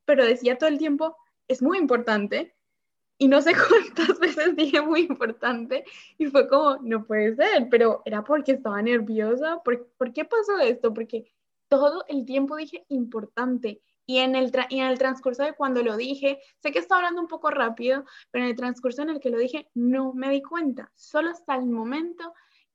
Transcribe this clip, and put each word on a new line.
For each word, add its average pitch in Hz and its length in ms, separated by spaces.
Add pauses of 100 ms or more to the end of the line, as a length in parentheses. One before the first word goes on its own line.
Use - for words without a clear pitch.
pero 262 200
decía 247 320
todo 311 120
el 294 80
tiempo, 311 380 (320)
"Es 254 140
muy 339 160
importante", 226 760 (640)
y 269 120
no 277 120
sé 320 120
<laughs> - 420 (120)
cuántas 370 120
veces 320 380
dije 294 240
"muy 311 200
importante", 240 840 (320)
y 302 100
fue 269 220
como, 277 340
"No 226 220
puede 214 300
ser", 294 360
pero 226 340
era 214 180
porque 277 300
estaba 208 280
nerviosa. 233 840
¿Por, 240 340
por 233 160
qué 302 120
pasó 415 340
esto? 240 340
Porque 226 380 (380)
todo 285 380
el 277 180
tiempo 277 300
dije 311 340
"importante". 240 920 (260)
Y 254 120
en 262 160
el 262 160
tra-, 254 180
y 269 120
en 262 60
el 254 120
transcurso 262 440
de 302 100
cuando 254 300
lo 214 140
dije, 277 420 (220)
sé 294 100
que 311 80
estoy 359 180
hablando 349 240
un 339 60
poco 320 220
rápido, 254 560 (240)
pero 247 160
en 247 60
el 226 40
transcurso 247 460
en 311 80
el 302 100
que 254 120
lo 233 80
dije, 247 340
no 254 400
me 262 160
di 277 140
cuenta. 320 520
Solo 320 360
hasta 285 240
el 254 100
momento 302 680 (420)